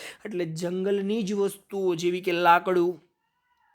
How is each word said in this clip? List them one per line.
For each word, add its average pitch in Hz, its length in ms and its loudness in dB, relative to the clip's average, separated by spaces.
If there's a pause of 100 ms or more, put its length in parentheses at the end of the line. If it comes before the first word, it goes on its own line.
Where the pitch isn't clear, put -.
(240)
એટલે 180 200 -4
જંગલની 185 760 -2
જ 196 120 -2
વસ્તુઓ 196 600 -2
જેવી 175 260 -2
કે 180 120 -2
લાકડું, 175 680 2 (720)